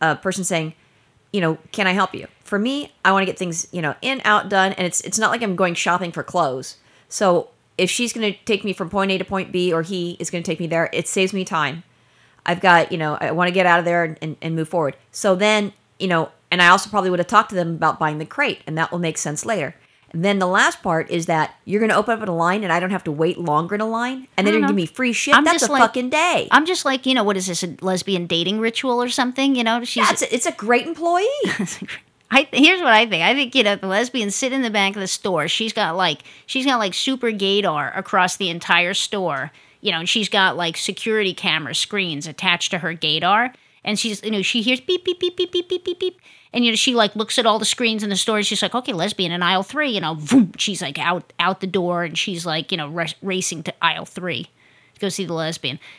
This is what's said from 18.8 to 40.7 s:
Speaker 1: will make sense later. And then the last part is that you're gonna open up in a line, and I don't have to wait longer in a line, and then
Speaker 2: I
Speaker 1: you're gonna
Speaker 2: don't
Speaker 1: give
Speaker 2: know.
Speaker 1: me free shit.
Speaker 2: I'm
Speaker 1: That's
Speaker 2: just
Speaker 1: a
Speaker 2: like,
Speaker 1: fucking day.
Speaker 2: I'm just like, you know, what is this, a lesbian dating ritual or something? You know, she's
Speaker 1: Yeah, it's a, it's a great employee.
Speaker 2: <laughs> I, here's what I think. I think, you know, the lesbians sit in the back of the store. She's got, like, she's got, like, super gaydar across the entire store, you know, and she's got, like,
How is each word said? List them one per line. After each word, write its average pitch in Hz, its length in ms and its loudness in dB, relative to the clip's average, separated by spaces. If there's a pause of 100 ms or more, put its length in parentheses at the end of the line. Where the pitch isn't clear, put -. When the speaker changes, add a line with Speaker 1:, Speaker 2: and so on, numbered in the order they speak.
Speaker 1:
will 175 60 -4
make 160 180 -2
sense 156 300 -6
later. 170 280 -2 (360)
And 165 120 -4
then 202 180 2
the 185 60 2
last 226 360 2
part 165 280 -2
is 170 140 -2
that 160 300 0 (100)
you're 196 160 0
gonna 220 140 2
open 208 240 2
up 220 40 -8
in 214 60 -6
a 170 80 -2
line, 180 280 0
and 180 60 -2
I 170 100 2
don't 185 100 -2
have 190 140 -4
to 156 80 -4
wait 160 260 0
longer 165 360 0
in 208 60 -2
a 220 80 -2
line, 247 480 -6
and 190 100 2
then 208 60 4
Speaker 2:
I 214 60 4
Speaker 1:
you're - 20 4
gonna 196 120 2
Speaker 2:
don't 202 40 2
Speaker 1:
give - 0 -
Speaker 2:
know. 190 60 2
Speaker 1:
me 160 40 -2
free 247 280 -2
shit. 254 200 2
Speaker 2:
I'm 269 100 8
Speaker 1:
That's 330 160 4
Speaker 2:
just 294 100 2
Speaker 1:
a - 20 0
Speaker 2:
like, 269 80 4
Speaker 1:
fucking 247 300 2
day. 311 400 2
Speaker 2:
I'm 294 160 6
just 359 180 -2
like, 262 220 0
you 262 80 2
know, 240 100 2
what 196 140 2
is 185 80 -4
this, 175 160 -4
a 175 180 -6
lesbian 185 460 -2
dating 175 340 -2
ritual 240 420 0
or 247 60 -2
something? 269 460 0
You 240 100 0
know, 226 200 0
she's 233 200 0
Speaker 1:
Yeah, - 80 4
it's - 100 -2
a, - 120 -4
it's - 120 0
a 339 60 -2
great 240 340 0
employee. 339 440 0
Speaker 2:
<laughs> 523 260 -2 (800)
I, 285 160 4
here's 339 300 4
what 277 140 4
I 214 120 8
think. 180 160 -2
I 196 120 4
think, 269 200 -2
you 262 80 4
know, 202 140 2
the 190 100 -8
lesbians 208 480 -2
sit 254 200 -2
in 269 80 0
the 233 80 -2
back 202 260 0
of 208 40 -6
the 190 60 -4
store. 170 420 -2
She's 220 260 -2
got, 175 220 0
like, 175 260 0 (240)
she's 262 180 -4
got, 262 140 2
like, 196 160 -2
super 262 360 -2
gaydar 196 640 0
across 190 420 0
the 196 100 -4
entire 175 460 0
store, 156 580 -4 (300)
you 202 100 -2
know, 165 60 -2
and 170 100 -6
she's 214 220 0
got, 190 260 2
like, 165 220 -2